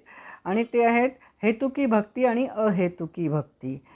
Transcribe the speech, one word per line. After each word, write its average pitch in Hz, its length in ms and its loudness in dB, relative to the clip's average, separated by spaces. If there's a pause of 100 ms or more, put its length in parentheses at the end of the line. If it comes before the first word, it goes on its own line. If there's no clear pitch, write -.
(460)
आणि 202 180 0
ते 233 220 2
आहेत 240 240 2 (340)
हेतुकी 262 420 0
भक्ती 226 400 0
आणि 247 220 2
अहेतुकी 175 800 -2
भक्ती. 139 560 -6 (120)